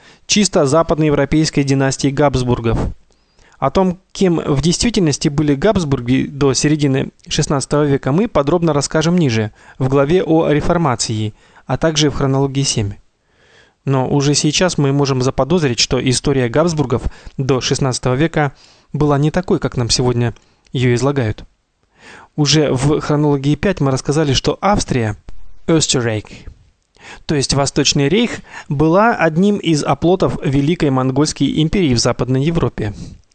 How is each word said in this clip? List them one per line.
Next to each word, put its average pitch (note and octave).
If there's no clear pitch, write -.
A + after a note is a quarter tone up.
чисто F#3+
западноевропейской D3+
династии C3+
Габсбургов. B2
О C3+
том, F#3
кем F3+
в C#3
действительности E3+
были D3
Габсбурги C3+
до C#3
середины C#3+
шестнадцатого D3
века, C#3
мы G#3
подробно D#3+
расскажем D#3
ниже, A2
в C3
главе C#3+
о D#3+
реформации, C3+
а C3
также D#3
в C3
хронологии C3+
семь. G#2+
Но C3+
уже C#3+
сейчас D#3+
мы C#3
можем C3+
заподозрить, C3+
что B2+
история C3
Габсбургов C#3+
до C3
шестнадцатого C3
века D3
была D3
не D3+
такой, F3+
как -
нам A#2
сегодня A#2+
ее B2
излагают. B2
Уже D3
в C#3
хронологии D3
пять -
мы C3+
рассказали, C#3+
что -
Австрия, B2
Österreich, A#2+
то E3
есть C3+
Восточный C#3
рейх, A3
была E3
одним F3
из D3+
оплотов E3
Великой C#3+
Монгольской C3+
империи D#3+
в A2+
Западной B2+
Европе. B2+